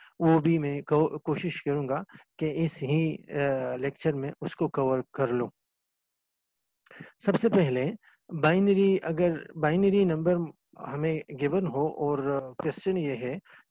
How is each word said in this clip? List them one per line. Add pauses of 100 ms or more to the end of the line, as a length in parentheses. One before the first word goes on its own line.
(220)
वो
भी
मैं
को-,
कोशिश
करूँगा (340)
कि
इस
ही,
अ, (500)
लेक्चर
में
उसको
कवर (100)
कर
लूँ। (1700)
सबसे
पहले (400)
बाइनरी,
अगर (100)
बाइनरी
नंबर (360)
हमें
गिवन
हो
और (400)
क्वेश्चन
ये
है (320)